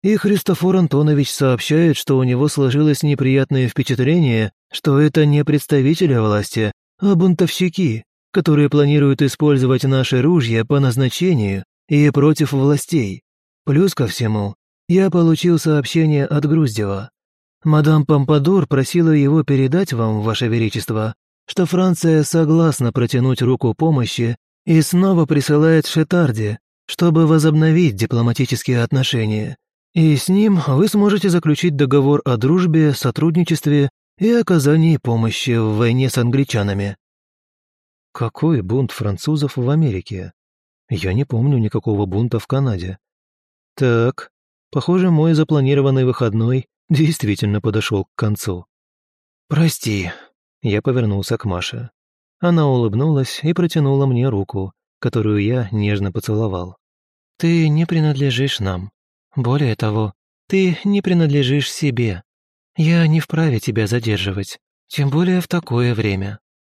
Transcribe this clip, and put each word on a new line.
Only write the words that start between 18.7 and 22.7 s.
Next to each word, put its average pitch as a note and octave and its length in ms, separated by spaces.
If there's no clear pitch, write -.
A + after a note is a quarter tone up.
его D3 320
передать C#3 500
вам, A2 280
Ваше A2 260
Величество, A2 680
что F#3 200
Франция E3+ 580
согласна D#3+ 680